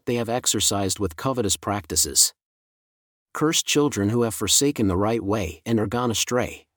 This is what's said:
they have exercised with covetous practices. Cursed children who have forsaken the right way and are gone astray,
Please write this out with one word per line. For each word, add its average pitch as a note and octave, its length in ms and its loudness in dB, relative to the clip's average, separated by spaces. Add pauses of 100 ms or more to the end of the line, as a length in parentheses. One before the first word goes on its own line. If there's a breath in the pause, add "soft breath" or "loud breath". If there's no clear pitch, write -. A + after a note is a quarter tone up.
they A#2+ 100 0
have A2+ 140 -2
exercised G2+ 680 0
with G2 180 -2
covetous B2 400 -2
practices. F2 800 0 (1000)
Cursed - 340 0
children A#2 420 2
who A#2+ 140 2
have A2 100 0
forsaken A#2 540 2
the F2+ 100 2
right G#2+ 260 0
way G2 400 -4
and A#2 160 2
are G#2 60 0
gone A#2+ 240 -2
astray, - 560 -2 (100)